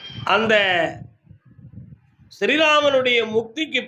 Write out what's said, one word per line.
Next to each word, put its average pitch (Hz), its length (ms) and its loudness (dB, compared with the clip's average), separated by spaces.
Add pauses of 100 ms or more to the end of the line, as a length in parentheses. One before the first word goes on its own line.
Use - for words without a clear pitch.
(240)
அந்த 214 300 2 (1700)
ஸ்ரீராமனுடைய 277 1000 2
முக்திக்கு 233 600 -4